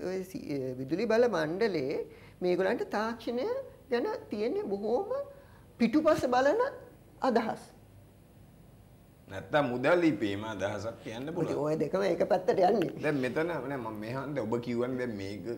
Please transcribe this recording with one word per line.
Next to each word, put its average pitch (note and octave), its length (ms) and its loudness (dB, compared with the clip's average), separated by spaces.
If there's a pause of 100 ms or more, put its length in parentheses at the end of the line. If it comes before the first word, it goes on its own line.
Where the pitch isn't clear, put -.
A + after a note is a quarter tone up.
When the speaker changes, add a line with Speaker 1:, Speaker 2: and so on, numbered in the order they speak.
Speaker 1:
ඔය F#3 220 -4
සි-, - 280 -10
අ, C3 220 -4
විදුලි C3+ 320 -2
බල A3+ 220 6
මණ්ඩලේ E3+ 680 0 (400)
මේගොල්ලන්ට F#3+ 520 2
තාක්ෂණය A#3 560 -2 (400)
ගැන B3 220 0 (180)
තියෙන්නේ C4 380 -2
බොහොම A3+ 480 0 (640)
පිටුපස D4+ 520 4
බලන C4+ 360 4 (560)
අදහස්. A3+ 440 0 (1700)
Speaker 2:
නැත්තම් C3 380 0
මුදල් C3+ 380 4
ඉපීම A2 400 2
අදහසක් G#2 560 -4
කියන්න B2+ 300 -8
පුළුවන්. D#3+ 280 -2
Speaker 1:
ඔය D3+ 180 0
දෙකම D#3 280 0
එක F#3 220 2
පැත්තට F#3 340 2
යන්නේ. F#3 380 4
Speaker 2:
දැන් D3 240 0
මෙතන B2+ 260 0
නෑ C#3+ 300 -4
මම A2 180 -6
මේ G#2+ 160 -8
හන්ද C3+ 280 -4
ඔබ A2 180 -2
කියවනේ B2 400 -2
දැන් B2 180 -2
මේක G2 320 -8 (100)